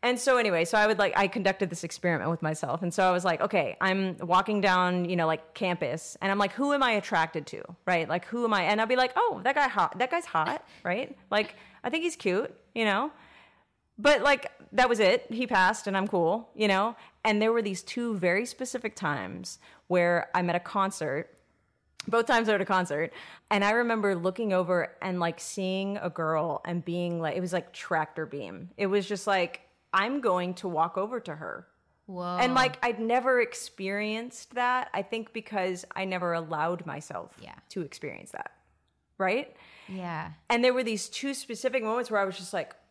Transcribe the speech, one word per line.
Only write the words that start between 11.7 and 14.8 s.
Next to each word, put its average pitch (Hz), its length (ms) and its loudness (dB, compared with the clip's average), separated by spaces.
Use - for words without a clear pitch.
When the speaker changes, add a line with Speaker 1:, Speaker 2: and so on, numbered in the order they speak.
Speaker 1:
"I - 60 -4
think 320 160 -2
he's 339 120 -2
cute," 196 380 0
you 226 100 0
know? 214 260 2
But, 254 260 4
like, 277 280 2
that 247 160 4